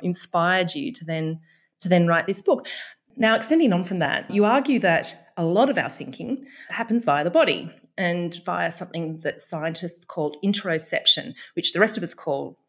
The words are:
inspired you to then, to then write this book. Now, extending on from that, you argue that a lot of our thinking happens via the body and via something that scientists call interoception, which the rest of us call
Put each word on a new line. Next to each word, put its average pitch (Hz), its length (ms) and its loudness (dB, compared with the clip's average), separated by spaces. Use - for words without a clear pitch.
inspired 180 720 0
you 139 180 -6
to - 100 -14
then, 160 360 -4
to 180 100 -4
then 175 160 6
write 165 220 2
this 196 160 -2
book. - 240 2
Now, 220 180 4
extending 277 380 4
on 180 100 2
from 180 160 -4
that, - 300 -2
you 202 160 4
argue 269 340 4
that - 560 0
a 175 80 -2
lot 196 260 4
of 202 100 0
our 123 100 -2
thinking - 560 -10
happens 233 340 -2
via 147 200 2
the 175 80 0
body 247 400 2
and 175 480 -2
via 175 260 -2
something 165 460 -6
that 160 240 -6
scientists 165 640 -6
call 151 380 -4
interoception, 165 920 0
which - 180 -2
the 175 60 0
rest 220 180 4
of 175 60 -6
us 170 100 -4
call 139 440 -6